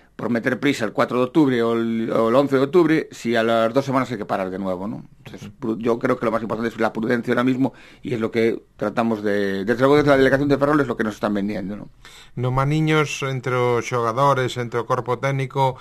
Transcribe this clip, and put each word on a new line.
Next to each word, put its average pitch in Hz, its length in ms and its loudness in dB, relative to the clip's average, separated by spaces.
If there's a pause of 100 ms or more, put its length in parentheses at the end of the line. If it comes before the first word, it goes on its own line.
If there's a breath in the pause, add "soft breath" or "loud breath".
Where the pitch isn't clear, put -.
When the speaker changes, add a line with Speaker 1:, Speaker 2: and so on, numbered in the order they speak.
(160 loud breath)
Speaker 1:
por 120 140 -6
meter 117 300 -2
prisa 139 260 -2
el 101 60 -4
cuatro - 260 0
de 123 60 2
octubre 127 400 2
o 117 100 2
el, 113 380 -2
o 113 180 2
el 113 60 2
once 135 200 2
de 131 60 4
octubre 156 500 2
si 117 240 -4
a 113 60 2
las 113 320 2
dos 131 120 2
semanas 131 260 -2
hay 120 60 -6
que 101 80 -6
parar 95 260 -2
de 92 80 -6
nuevo, 95 280 -4
¿no? 127 180 -10 (200)
Entonces, - 240 -14 (100)
pru-, 110 200 -2
yo 117 180 2
creo 123 220 0
que 120 60 -2
lo 110 60 2
más 110 120 0
importante 110 280 -4
es - 80 -14
la 110 140 2
prudencia 117 400 -2
ahora 123 120 2
mismo 131 280 0 (300 loud breath)
y - 100 -4
es 117 60 -4
lo 110 100 -2
que 113 320 0 (140)
tratamos 107 480 -2
de, 98 420 -2
desde 117 140 0
luego 135 160 6
desde 143 160 4
la 139 60 6
delegación 135 320 4
de 139 80 2
Ferrol 143 240 2
es 131 60 0
lo 117 80 -4
que 110 100 -2
nos 104 100 -4
están 107 180 -2
vendiendo, 101 420 -4
¿no? - 140 -14 (460 loud breath)
Speaker 2:
No 123 160 -2
Maniños, 151 720 0
entre 131 320 -4
os 123 320 0
xogadores, 127 720 0
entre 120 240 -4
o 113 40 -4
corpo 123 320 -2
técnico, 135 640 -2